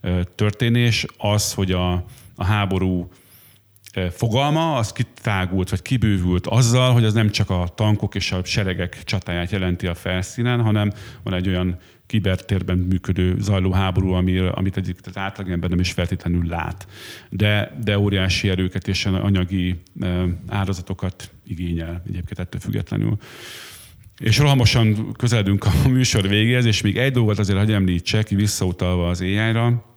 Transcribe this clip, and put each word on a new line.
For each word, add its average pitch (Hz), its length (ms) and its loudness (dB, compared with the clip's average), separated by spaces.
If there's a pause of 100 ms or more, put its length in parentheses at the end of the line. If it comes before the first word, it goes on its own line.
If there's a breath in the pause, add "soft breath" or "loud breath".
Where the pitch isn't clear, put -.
ö, 90 200 0 (140)
történés, 117 720 2 (100)
az, 104 360 0
hogy 92 200 0
a, 90 200 0 (420 loud breath)
a - 100 -6
háború, 95 680 0 (840 loud breath)
ö, 92 160 -4
fogalma, 147 640 0
az 113 180 -2
kitágult, 95 800 -2
vagy - 120 -4
kibővült 95 640 2
azzal, 123 460 4
hogy 117 120 6
az 107 100 4
nem 110 160 4
csak 101 200 -2
a 87 240 0
tankok 107 400 0
és - 180 -4
a 92 120 -2
seregek 92 600 -4
csatáját 87 460 -4
jelenti 92 360 -2
a 85 80 -2
felszínen, 117 680 -2
hanem 104 300 2 (300 loud breath)
van 92 120 -4
egy 90 140 -2
olyan 90 300 -2 (280 loud breath)
kibertérben 92 720 0
működő, 90 600 0
zajló 95 340 0
háború, 92 400 0
ami, 90 260 2
amit 92 380 -2
egyébként 92 300 -6
az 90 100 -14
átlagember 92 540 -4
nem 87 80 0
is 87 140 0
feltétlenül 87 560 -2
lát. 82 380 -6 (440 loud breath)
De, 104 540 0
de 101 140 2
óriási 98 500 2
erőket 92 400 -2
és 95 180 -2
anyagi, 92 720 0 (200)
ö, 90 240 -2 (240)
áldozatokat 95 840 -6 (160)
igényel 85 640 -6
egyébként 90 300 -8
ettől 90 220 -8
függetlenül. 104 560 -2 (1000 loud breath)
És 110 200 2
rohamosan 117 720 4
közeledünk 104 520 2
a 113 240 4
műsor 123 400 2
végéhez, 117 360 4
és 107 160 2
még 101 160 2
egy 135 160 2
dolgot 107 260 2
azért 98 200 2
hadd 104 120 4
említsek, 98 580 2
visszautalva 92 800 0
az 87 120 -2
A 92 40 -4
I-ra. 113 600 0 (120)